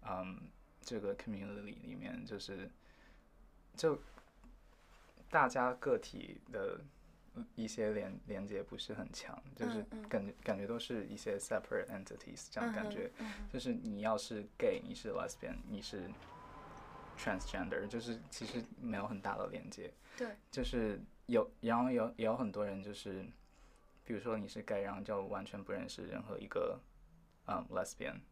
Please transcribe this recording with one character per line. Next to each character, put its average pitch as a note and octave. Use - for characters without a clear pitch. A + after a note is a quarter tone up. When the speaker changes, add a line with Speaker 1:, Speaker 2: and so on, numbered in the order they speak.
Speaker 1:
嗯， F#2
这 A2+
个 G2+
community G2+
里 -
面， G2+
就 G#2+
是， F#2+
就 D3+
大 C#3+
家 B2+
个 B2+
体 -
的 G2
一 A2+
些 G#2+
连-， G2
连 G2
接 G2+
不 -
是 -
很 -
强， -
就 A3+
是 A3+
Speaker 2:
嗯， A3
嗯。 G#3
Speaker 1:
感 G#2+
觉， G#3
感 G#2
觉 G2
都 A#2
是 A2+
一 G#2
些 G#2
separate G2+
entities -
这 -
样 A#3
感 G#3+
觉。 -
Speaker 2:
嗯 A3
哼， G#3+
嗯 -
哼。 -
Speaker 1:
就 C#3
是 B2
你 G#2+
要 A2
是 G#2
gay， G#2+
你 G2
是 G#2+
lesbian， -
你 G2
是 F#2+
transgender， G2
就 A2+
是 A2+
其 -
实 A2+
没 A2+
有 G2
很 G2
大 G2+
的 G2+
连 -
接。 -
Speaker 2:
对。 B3
Speaker 1:
就 D#3+
是 A2
有， A#2
然 A#2
后 B2+
有， A#2
也 A2+
有 A2+
很 A#2+
多 G#2
人 G2
就 G#2
是， G2
比 -
如 G#2
说 A2+
你 G2+
是 G#2+
gay， G2+
然 G2
后 G2
就 G2+
完 G2
全 G2+
不 G2+
认 F#2+
识 -
任 F#2+
何 G#2
一 G#2
个， -
嗯， G2+
lesbian。 -